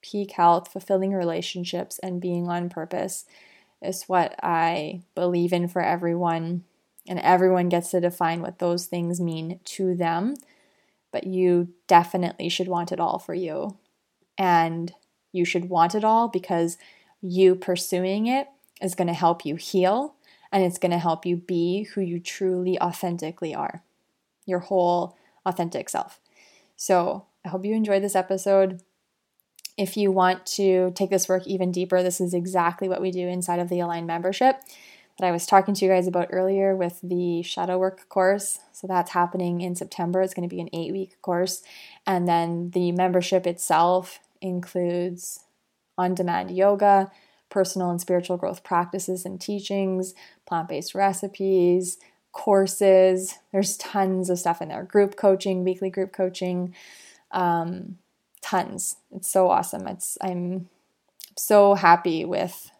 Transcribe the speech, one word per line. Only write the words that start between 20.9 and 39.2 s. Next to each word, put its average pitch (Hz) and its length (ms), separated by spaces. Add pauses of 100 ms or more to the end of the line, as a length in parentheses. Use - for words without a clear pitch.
help 165 260
you 175 100
be 175 480
who 208 180
you 175 180
truly 185 600
authentically 170 760
are, 143 260 (640)
your 180 140
whole 175 560 (300)
authentic 175 440
self. - 300 (580)
So 185 460 (220)
I - 20
hope 185 160
you 208 100
enjoyed 208 300
this 196 140
episode. 190 640 (960)
If 190 180
you 202 160
want 185 360
to 185 440
take 185 180
this 190 200
work 185 180
even 185 240
deeper, 180 320
this 180 160
is 180 140
exactly 175 560
what 185 120
we 185 100
do 180 180
inside 175 300
of 175 100
the 175 100
Align 170 260
membership 190 560 (560)
that 185 80
I 175 60
was 170 140
talking 196 280
to 190 120
you 185 60
guys 185 160
about 175 240
earlier 190 440
with 175 260
the 175 420
shadow 180 340
work 190 320
course. 196 500 (140)
So - 140
that's 180 240
happening 175 500